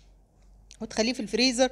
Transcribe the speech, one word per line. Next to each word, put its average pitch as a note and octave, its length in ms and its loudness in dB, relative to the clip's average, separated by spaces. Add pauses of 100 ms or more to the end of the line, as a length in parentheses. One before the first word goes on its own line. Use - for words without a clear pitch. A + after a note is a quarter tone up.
(800)
وتخليه A3 320 -2
في - 60 -8
الفريزر. A#3+ 520 2